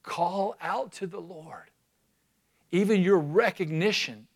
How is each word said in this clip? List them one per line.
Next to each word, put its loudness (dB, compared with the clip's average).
Call -2
out -6
to -8
the -12
Lord. -18
Even 4
your 6
recognition 0